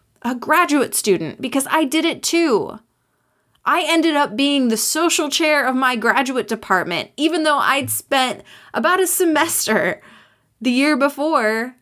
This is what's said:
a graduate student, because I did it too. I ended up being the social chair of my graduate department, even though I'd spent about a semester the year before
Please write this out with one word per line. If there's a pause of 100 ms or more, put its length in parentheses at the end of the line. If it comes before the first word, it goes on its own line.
(220)
a
graduate
student,
because
I
did
it
too. (840)
I
ended
up
being
the
social
chair
of
my
graduate
department,
even
though
I'd
spent (300)
about
a
semester (600)
the
year
before